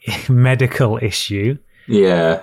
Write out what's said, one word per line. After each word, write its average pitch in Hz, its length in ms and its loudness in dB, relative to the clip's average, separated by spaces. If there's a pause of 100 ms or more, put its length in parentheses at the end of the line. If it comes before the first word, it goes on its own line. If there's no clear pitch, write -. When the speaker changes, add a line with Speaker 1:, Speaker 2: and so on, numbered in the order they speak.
(300)
Speaker 1:
medical 127 720 2
issue. 104 560 -4 (300)
Speaker 2:
Yeah. 104 560 2